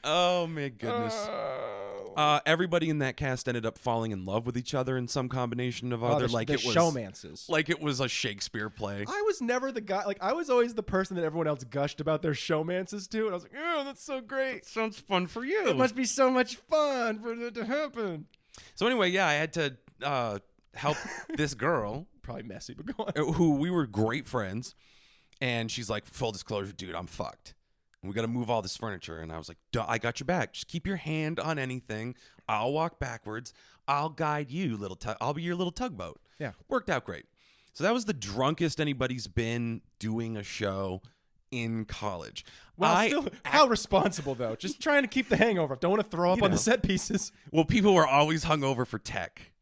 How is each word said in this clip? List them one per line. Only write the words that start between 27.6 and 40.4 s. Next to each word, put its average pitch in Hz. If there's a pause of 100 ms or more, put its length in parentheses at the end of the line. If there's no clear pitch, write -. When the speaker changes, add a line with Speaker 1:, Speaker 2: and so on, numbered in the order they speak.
Speaker 1:
We 98
gotta 113
move 117
all 117
this 95
furniture." 87
And 80
I 80
was 80
like, 85 (160)
"Duh, 113
I 113
got 117
your 131
back. 165
Just -
keep 170
your 196
hand 156
on 156
anything. 123 (320)
I'll 113
walk 160
backwards. 117 (360)
I'll 143
guide 151
you, 143
little 95
tug-, -
I'll 135
be 170
your 175
little 175
tugboat." 107 (200)
Speaker 2:
Yeah. 127 (180)
Speaker 1:
Worked 254
out 139
great. 82 (480)
So 143
that 214
was 240
the 202
drunkest 131
anybody's 127
been 117 (180)
doing 113
a 104